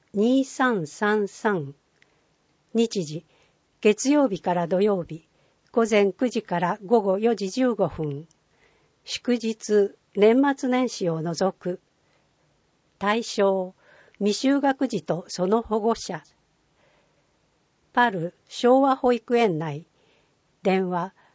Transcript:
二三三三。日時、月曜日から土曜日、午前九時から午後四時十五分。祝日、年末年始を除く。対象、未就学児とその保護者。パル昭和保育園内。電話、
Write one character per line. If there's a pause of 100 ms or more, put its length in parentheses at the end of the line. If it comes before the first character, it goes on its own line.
(140)
二
三
三
三。 (1000)
日
時、 (560)
月
曜
日
か
ら
土
曜
日、 (440)
午
前
九
時
か
ら
午
後
四
時
十
五
分。 (760)
祝
日、 (200)
年 (160)
末
年
始
を
除
く。 (1160)
対
象、 (420)
未
就
学
児
と
そ
の
保
護
者。 (1700)
パ
ル (140)
昭
和
保
育
園
内。 (800)
電
話、 (220)